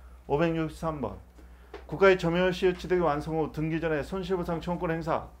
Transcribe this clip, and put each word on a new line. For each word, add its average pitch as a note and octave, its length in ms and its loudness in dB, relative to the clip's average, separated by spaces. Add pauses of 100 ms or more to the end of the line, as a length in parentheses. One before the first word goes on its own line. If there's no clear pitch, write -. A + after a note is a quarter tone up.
(280)
오백육십삼 D#3+ 720 0
번. G2 160 -4 (680)
국가의 F#3 300 6
점유시 F3+ 640 2
취득이 F3+ 220 0
완성 D#3 360 0
후 D3+ 140 0
등기 D#3+ 300 -2
전에 D#3 240 0
손실보상 F3 560 -4
청구권 F3 320 -4
행사 D#3+ 340 -2 (140)